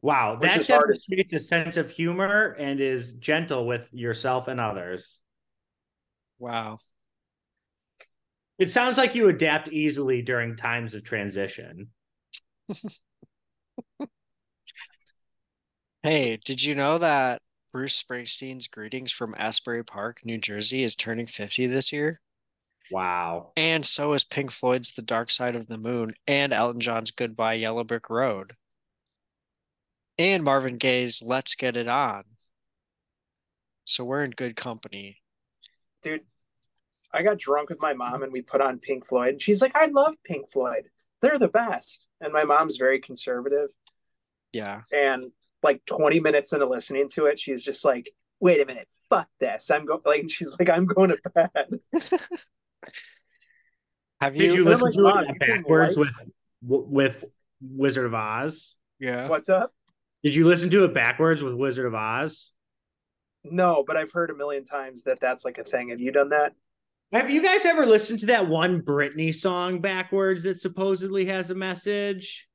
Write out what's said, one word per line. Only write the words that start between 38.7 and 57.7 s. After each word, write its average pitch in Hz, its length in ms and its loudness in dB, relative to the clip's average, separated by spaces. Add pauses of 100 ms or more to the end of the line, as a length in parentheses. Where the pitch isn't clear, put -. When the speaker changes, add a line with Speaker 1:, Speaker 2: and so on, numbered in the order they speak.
Speaker 2:
Pink 127 280 -6
Floyd, 123 240 2
and 139 120 -6
she's 208 200 4
like, 262 120 4
"I 311 120 6
love 302 280 4 (100)
Pink 156 260 -10
Floyd. 120 340 -2 (360)
They're 285 180 4
the 226 100 4
best." - 580 -2 (140)
And 151 120 -6
my 151 120 4
mom's 147 320 4
very 131 240 2
conservative. 131 680 -4 (840)
Speaker 3:
Yeah. 107 300 -8 (100)
Speaker 2:
And, 131 400 0 (300)
like, 143 240 2
twenty 156 340 2
minutes 147 320 2
into 143 140 2
listening 135 440 -2
to 151 160 0
it, 147 120 2
she's 127 260 -8
just 135 200 -8
like, 123 260 0 (300)
"Wait 175 200 6
a 139 60 4
minute, 123 220 -14 (220)
fuck 180 180 2 (120)
this. 110 300 -4
I'm 151 160 2
go-," 156 180 -2
like, 151 260 2
she's - 280 -8
like, 180 120 4
"I'm 175 160 4
going 185 240 4
to 165 240 -2
bed." 202 460 0 (120)
Speaker 3:
<laughs> - 280 0 (2000)
Have 139 140 0
Speaker 1:
Did 151 80 2
Speaker 3:
you 170 40 6
Speaker 1:
you 175 60 6
Speaker 2:
And 185 80 6
I'm 208 240 8
Speaker 1:
listen 214 180 4
Speaker 2:
like, 196 120 8
Speaker 1:
to 196 60 4
it 160 60 0
Speaker 2:
Mom, 135 80 -4
you - 60 -6
can 135 220 2
Speaker 1:
backwards 160 360 4
Speaker 2:
like 147 80 4
Speaker 1:
with, 123 100 -6 (460)
w-, 127 260 0
with 139 360 0 (360)
Wizard 131 460 -2